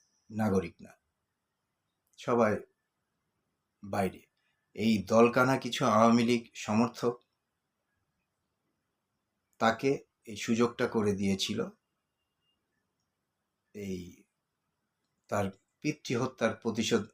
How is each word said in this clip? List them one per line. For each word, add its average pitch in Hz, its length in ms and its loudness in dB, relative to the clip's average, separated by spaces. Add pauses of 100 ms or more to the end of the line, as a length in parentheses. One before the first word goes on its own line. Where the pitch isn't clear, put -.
(300)
নাগরিক 98 500 -2
না, - 180 -20 (1200)
সবাই 113 400 0 (1300)
বাইরে। 98 420 -6 (480)
এই 110 280 0
দলকানা 120 540 4
কিছু 127 280 -4
আওয়ামী 117 380 6
লীগ 117 320 0
সমর্থক 117 680 -2 (2500)
তাকে 123 460 0 (200)
এই 104 120 -14
সুযোগটা 117 500 -2
করে 104 260 0
দিয়েছিল 98 560 -4 (2000)
এই 92 480 -10 (1080)
তার 101 220 -4 (300)
পিতৃ 147 340 -6
হত্যার 117 420 -4
প্রতিশোধ, 110 580 -2